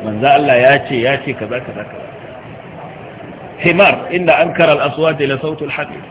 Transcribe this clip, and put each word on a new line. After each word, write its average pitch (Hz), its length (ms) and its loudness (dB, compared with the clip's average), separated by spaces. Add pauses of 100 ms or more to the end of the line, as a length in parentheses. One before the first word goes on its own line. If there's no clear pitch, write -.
Manzo 110 240 0
Allah 139 300 6
ya 131 160 8 (140)
ce, 139 140 -2
ya 135 220 2
ce 139 100 -4
kaza, 117 260 -6
kaza, 104 240 -10
kaza. - 220 -14 (1500)
Himar, 175 540 2
inna 170 260 4
ankara 165 400 4
al-aswati 147 500 0
la 135 120 0
sautul 156 320 -6
hamir. - 400 -8